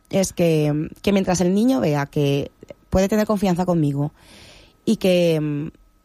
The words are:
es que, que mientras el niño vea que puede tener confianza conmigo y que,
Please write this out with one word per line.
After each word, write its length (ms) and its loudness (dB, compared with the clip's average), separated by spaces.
es 220 -2
que, 560 0
que 80 -2
mientras 300 0
el 120 2
niño 280 2
vea 260 0
que 460 -2
puede 180 2
tener 180 0
confianza 400 0
conmigo 460 0
y 140 0
que, 720 0